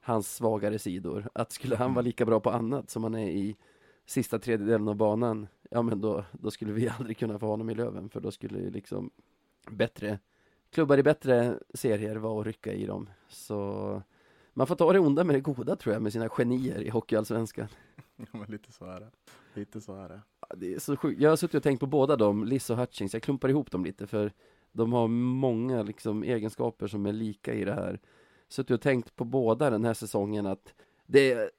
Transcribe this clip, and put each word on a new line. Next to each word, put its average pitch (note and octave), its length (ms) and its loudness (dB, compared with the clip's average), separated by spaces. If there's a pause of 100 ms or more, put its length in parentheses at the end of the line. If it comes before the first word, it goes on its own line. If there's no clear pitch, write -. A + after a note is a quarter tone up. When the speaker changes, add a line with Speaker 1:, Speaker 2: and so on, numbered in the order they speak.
Speaker 1:
hans A2 340 -4
svagare G#2+ 440 0
sidor. F#2+ 540 -6
Att A#2 180 -4
skulle B2+ 240 -4
han B2 100 0
Speaker 2:
Mm. C3 100 0
Speaker 1:
vara B2 80 0
lika A#2+ 220 0
bra A2+ 140 4
på A2+ 120 2
annat A#2 380 -2
som A2+ 140 -4
han A2 120 -2
är G#2+ 140 -2
i G2 260 -2 (500)
sista A#2 340 -2
tredjedelen G#2+ 480 0
av G#2 80 0
banan, A2 520 0 (240)
ja, A#2+ 100 0
men A2 200 0
då, G#2 300 -2
då - 200 -6
skulle G#2 220 -8
vi A2+ 160 0
<laughs> A#2 100 -8
aldrig A2+ 180 -8
kunna A2 220 -4
få A2 80 -4
honom A2 220 -4
i G#2+ 60 -4
Löven, G#2+ 340 -6
för - 100 -10
då G2 120 -6
skulle G#2 280 -10
ju F#2+ 100 -6
liksom G2 400 -8 (600)
bättre G#2+ 500 -4 (500)
klubbar C#3+ 280 4
i C3+ 60 6
bättre B2 560 4 (140)
serier G#2+ 420 0
vara A2 180 -4
och G#2+ 120 -4
rycka A2 280 -6
i G2 120 -4
dem. G2 240 -8 (200)
Så G2+ 720 -6 (520)
man C3 140 2
får F3 80 0
ta E3 180 6
det G3 60 8
onda D#3 240 6
med D3+ 120 4
det C3+ 60 4
goda, C3 340 -2
tror - 180 -2
jag, A2+ 80 -2
med G#2 120 -2
sina A2+ 160 -2
genier B2 520 0
i - 80 -4
Hockeyallsvenskan. A2 840 0
Speaker 2:
<laughs> - 60 -20 (420)
Ja, A#2 120 -14
men G#2+ 200 -10
lite G#2 200 -14
så - 140 -20
är F#2 140 -12
det. A2 100 -18 (440)
Lite G#2 280 -10
så F#2+ 140 -14
är F#2+ 140 -14
det. G2 120 -16 (280)
Speaker 1:
Ja, - 60 -12
det F2+ 180 -6
är - 60 -6
så C#3 180 -4
sjukt. C#3 240 -2
Jag D3+ 80 8
har D#3+ 60 8
suttit D#3+ 200 -2
och C#3+ 80 2
tänkt C3+ 160 2
på C#3+ 60 0
båda C#3 300 4
dem, G#2 280 4
Liss B2 260 -2
och A2+ 80 0
Hutchings. A#2 360 -4
Jag A2+ 100 -4
klumpar C3+ 260 0
ihop C#3 220 2
dem F#2 140 -2
lite, G2 220 -8
för G#2 240 0 (400)
de A2+ 220 0
har A#2 140 4
många B2 760 0
liksom G#2+ 400 -4
egenskaper A2+ 640 -2
som G2+ 180 -4
är G#2 80 0
lika A2 400 -6
i G#2+ 120 -2
det G2 80 -2
här. F#2+ 260 -6 (480)
Suttit - 240 -4
och A#2 100 2
tänkt B2+ 340 0
på B2 100 -4
båda B2 440 2
den A2 160 2
här A2+ 80 2
säsongen, G#2 520 -2
att - 280 -6 (320)
det B2 540 6